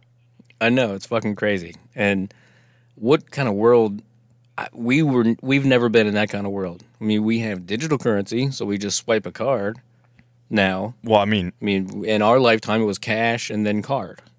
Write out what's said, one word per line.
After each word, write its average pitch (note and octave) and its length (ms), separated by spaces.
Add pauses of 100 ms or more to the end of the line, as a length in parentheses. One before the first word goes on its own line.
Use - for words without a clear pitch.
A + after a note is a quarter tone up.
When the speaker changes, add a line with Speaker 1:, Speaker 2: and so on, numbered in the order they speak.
(600)
Speaker 1:
I A2+ 100
know, A#2+ 260
it's F#2+ 100
fucking G#2+ 300
crazy. F#2+ 400 (200)
And G2+ 380 (600)
what C3 360
kind C3+ 160
of G#2 80
world? A2 460 (560)
I, - 160
we B2 300
were, B2 380
we've C3+ 240
never B2 220
been A2+ 200
in G#2 80
that G#2 140
kind G2+ 160
of G2 60
world. F2+ 320 (160)
I - 60
mean, G#2+ 180
we A2+ 160
have G2+ 260
digital C3 320
currency, A#2 540
so A2+ 140
we G2+ 120
just G2 200
swipe A2 280
a F2+ 60
card A2+ 460 (720)
now. G2 540
Speaker 2:
Well, A2 180
I G2+ 40
mean, G2+ 360
Speaker 1:
I A2+ 40
mean, G2 400
in G#2+ 160
our A#2 180
lifetime, A2+ 420
it A2 40
was G2+ 120
cash A#2 520
and G#2+ 160
then G#2 160
card. A#2 400 (180)